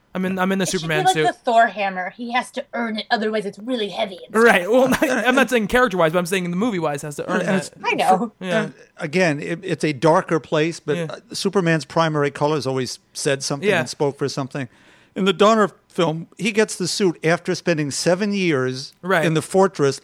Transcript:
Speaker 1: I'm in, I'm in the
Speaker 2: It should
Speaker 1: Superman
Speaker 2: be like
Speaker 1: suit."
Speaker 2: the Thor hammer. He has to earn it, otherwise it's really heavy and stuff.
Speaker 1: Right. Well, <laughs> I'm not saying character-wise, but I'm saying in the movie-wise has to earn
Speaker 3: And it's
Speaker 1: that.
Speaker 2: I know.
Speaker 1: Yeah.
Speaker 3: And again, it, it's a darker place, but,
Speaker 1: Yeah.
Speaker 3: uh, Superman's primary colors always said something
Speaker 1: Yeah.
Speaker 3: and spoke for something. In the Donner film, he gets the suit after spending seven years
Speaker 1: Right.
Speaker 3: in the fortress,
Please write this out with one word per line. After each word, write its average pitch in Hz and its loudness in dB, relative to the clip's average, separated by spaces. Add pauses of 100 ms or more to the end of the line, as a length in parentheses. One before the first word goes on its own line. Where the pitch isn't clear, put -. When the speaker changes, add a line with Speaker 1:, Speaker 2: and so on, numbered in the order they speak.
(160)
Speaker 1:
I'm 185 -2
in, 185 -2
I'm 185 0
in 190 0
the 190 0
Speaker 2:
It - -2
should 185 -2
Speaker 1:
Superman 156 0
Speaker 2:
be - 2
like - 6
Speaker 1:
suit." 156 2
Speaker 2:
the 160 0
Thor 233 4
hammer. 190 -4
He 233 -12
has 240 -2
to - -8
earn 226 -4
it, 202 -8
otherwise 214 -2
it's 202 -10
really 220 -6
heavy 190 -6
and - -12
stuff. 220 4
Speaker 1:
Right. 196 4
Well, 262 4
<laughs> - -4
I'm 254 2
not 269 2
saying 226 0
character-wise, 185 2
but 180 2
I'm 175 0
saying 180 -2
in 175 -4
the 175 -4
movie-wise 165 -2
has 147 -10
to - -6
earn 185 0
Speaker 3:
And 190 0
it's - -6
Speaker 1:
that. - -20
Speaker 2:
I 480 0
know. 190 2
Speaker 1:
Yeah. 175 -2
Speaker 3:
And 156 -8 (240)
again, 160 0
it, 175 -6
it's 180 -4
a 151 0
darker 160 2
place, 160 -2
but, 151 -4
Speaker 1:
Yeah. 170 -4
Speaker 3:
uh, - -12 (140)
Superman's 170 0
primary 151 0
colors 147 0
always 131 -4 (140)
said 139 -2
something 151 -4
Speaker 1:
Yeah. 180 2
Speaker 3:
and 131 -6
spoke 139 -2
for 139 -2
something. 135 -6 (460)
In 185 -2
the 196 4
Donner 208 4 (180)
film, 165 -2 (100)
he 214 -2
gets 214 0
the 180 -4
suit 180 0
after 170 0
spending 151 -2
seven 185 0
years 135 -2
Speaker 1:
Right. 175 0
Speaker 3:
in 160 0
the 156 0
fortress, 185 2